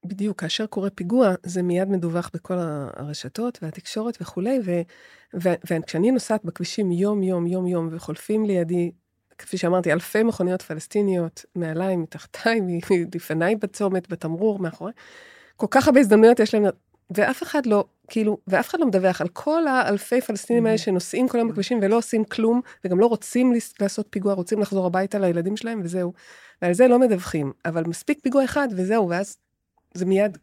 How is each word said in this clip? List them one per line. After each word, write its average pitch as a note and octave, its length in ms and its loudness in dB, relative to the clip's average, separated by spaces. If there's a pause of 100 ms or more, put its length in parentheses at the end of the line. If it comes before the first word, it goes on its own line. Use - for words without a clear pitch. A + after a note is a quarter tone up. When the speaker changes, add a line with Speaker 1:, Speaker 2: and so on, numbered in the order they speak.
Speaker 1:
בדיוק, G3 360 -6
כאשר F3 240 -4
קורה G3 240 -4
פיגוע, G3 440 2 (100)
זה F3+ 180 -4
מיד F3+ 280 0
מדווח F3 440 -2
בכל F3+ 240 -6
ה-, D3+ 380 -6
הרשתות D3+ 640 -8
והתקשורת G#3+ 600 -8
וכולי, G#3+ 420 -2
ו-, F3 180 -2 (520)
ו-, F3+ 200 0 (180)
וכשאני E3+ 400 0
נוסעת A3 340 -2
בכבישים F3+ 460 -4
יום, G3 320 0
יום, F3+ 240 0
יום, F#3 200 -2
יום, E3 240 -2
וחולפים G#3+ 540 -4
לידי, F3 460 0 (460)
כפי - 200 -10
שאמרתי, E3+ 360 0
אלפי G#3 300 0
מכוניות F#3 380 0
פלסטיניות, F3 840 -2 (100)
מעליי, F3 400 -2
מתחתיי, F#3+ 680 -4
מ-, F3+ 180 -2 (360)
לפניי E3 400 0
בצומת, G3 540 -4
בתמרור, F#3 500 -4
מאחורי, F3 320 -6 (640)
כל G#3 160 -2
כך - 160 6
הרבה C4+ 120 8
הזדמנויות A3 400 8
יש G#3+ 140 2
להם, G#3+ 100 2 (460)
ואף G#3 340 0
אחד C#4+ 220 -2
לא, G#3 200 2 (220)
כאילו, G#3+ 300 0 (100)
ואף F#3 220 0
אחד F4 100 -4
לא E4 60 4
מדווח F#3 360 2
על F3+ 60 -2
כל D#4 400 -2
האלפי B3 540 0
פלסטינים A#3 440 -2
האלה A3 100 2
Speaker 2:
מהמם. G#3+ 100 -4
Speaker 1:
שנוסעים G3+ 420 0
כל B3 100 -2
היום A#3 100 2
Speaker 2:
כן. A3+ 40 -4
Speaker 1:
בכבישים G#3 300 -2
ולא G3+ 160 2
עושים A3+ 260 0
כלום, A3+ 380 0 (240)
וגם F3+ 140 0
לא A3 60 6
רוצים A#3+ 480 0
לס-, A#3 280 -2
לעשות G3+ 280 -4
פיגוע, G3+ 240 -2
רוצים F#3 260 -2
לחזור G3 260 -2
הביתה F#3+ 340 -2
לילדים F#3 380 0
שלהם, A3+ 260 -8
וזהו. F3+ 300 -4 (480)
ועל F3 120 2
זה A#3+ 140 8
לא B3 120 8
מדווחים, F3+ 540 0 (120)
אבל E3 220 -2
מספיק D4 340 -4
פיגוע C4+ 220 2
אחד, C#4 280 0
וזהו, F#3 380 0
ואז F3+ 280 -4 (560)
זה F3+ 120 -4
מיד F#3+ 380 2